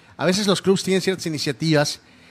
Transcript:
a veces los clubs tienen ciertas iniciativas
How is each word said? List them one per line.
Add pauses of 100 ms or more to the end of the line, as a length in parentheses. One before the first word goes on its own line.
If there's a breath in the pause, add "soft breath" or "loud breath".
(160 soft breath)
a
veces
los
clubs
tienen
ciertas
iniciativas (300 soft breath)